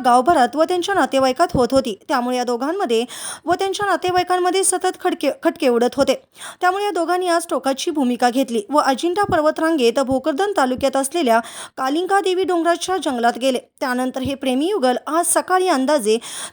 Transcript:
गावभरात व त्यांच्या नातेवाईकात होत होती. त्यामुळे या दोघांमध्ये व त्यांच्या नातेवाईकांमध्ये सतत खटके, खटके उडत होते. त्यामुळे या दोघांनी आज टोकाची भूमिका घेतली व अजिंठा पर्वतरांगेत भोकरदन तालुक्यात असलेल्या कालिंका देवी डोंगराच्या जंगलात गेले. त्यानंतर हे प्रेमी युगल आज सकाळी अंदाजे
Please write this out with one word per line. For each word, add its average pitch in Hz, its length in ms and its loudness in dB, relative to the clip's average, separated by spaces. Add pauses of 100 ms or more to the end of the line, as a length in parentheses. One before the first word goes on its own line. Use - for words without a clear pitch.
गावभरात 254 520 4
व 311 80 2
त्यांच्या 359 300 -2
नातेवाईकात 269 600 2
होत 247 180 2
होती. 262 260 0 (100)
त्यामुळे 247 280 -2
या 247 80 -2
दोघांमध्ये 247 600 -2 (400)
व 339 100 0
त्यांच्या 392 320 -2
नातेवाईकांमध्ये 359 800 0
सतत 370 360 -2
खटके, 349 300 -2 (120)
खटके 311 260 0
उडत 240 260 2
होते. 269 280 0 (380)
त्यामुळे 370 240 0
या 415 60 0
दोघांनी 359 380 -2
आज 339 220 0
टोकाची 269 400 -2
भूमिका 247 400 2
घेतली 240 400 0
व 285 80 2
अजिंठा 339 460 0
पर्वतरांगेत 311 760 2
भोकरदन 277 560 0
तालुक्यात 262 400 0
असलेल्या 269 440 2 (360)
कालिंका 349 440 0
देवी 370 240 0
डोंगराच्या 339 520 0
जंगलात 240 440 0
गेले. 254 180 0 (220)
त्यानंतर 254 400 -2
हे 262 140 -4
प्रेमी 269 340 -2
युगल 320 280 2 (100)
आज 330 200 0
सकाळी 370 420 0
अंदाजे 262 500 2 (340)